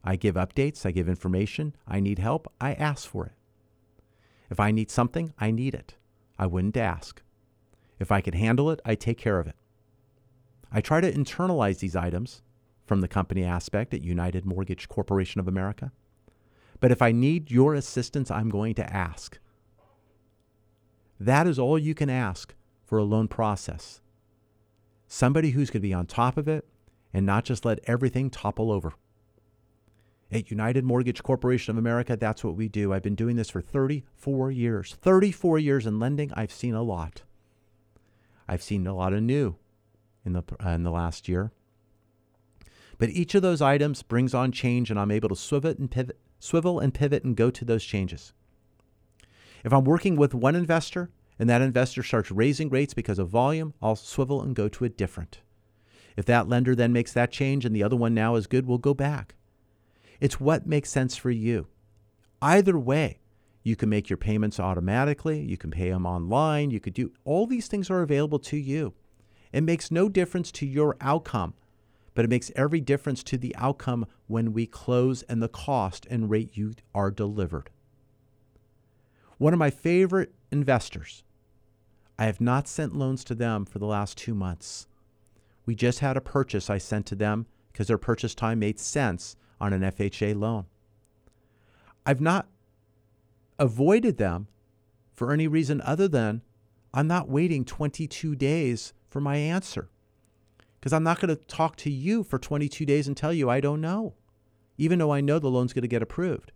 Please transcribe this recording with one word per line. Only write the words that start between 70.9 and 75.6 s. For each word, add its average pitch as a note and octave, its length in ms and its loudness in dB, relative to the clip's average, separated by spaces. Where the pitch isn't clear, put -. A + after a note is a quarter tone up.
outcome, C3 540 -2
but A#2 100 4
it A2+ 40 0
makes A#2+ 240 0
every D3 280 0
difference C#3 420 -2
to - 140 -4
the B2 180 -6
outcome A#2+ 520 -2
when A2+ 240 0
we A2+ 140 -2
close B2+ 560 0
and A#2 200 -2
the A2+ 60 0
cost A2 600 -4